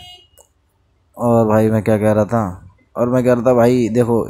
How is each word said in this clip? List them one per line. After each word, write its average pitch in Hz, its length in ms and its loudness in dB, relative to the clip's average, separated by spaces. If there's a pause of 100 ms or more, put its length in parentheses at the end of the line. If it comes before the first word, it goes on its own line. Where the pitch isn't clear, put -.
(1160)
और 117 300 2
भाई 110 240 2
मैं 110 120 -2
क्या 110 160 0
कह 107 140 0
रहा 107 120 0
था, 101 480 -6 (240)
और 120 120 -2
मैं 127 160 0
कह 123 80 2
रहा 120 100 -2
था 127 120 2
भाई 120 340 2
देखो 117 280 0 (120)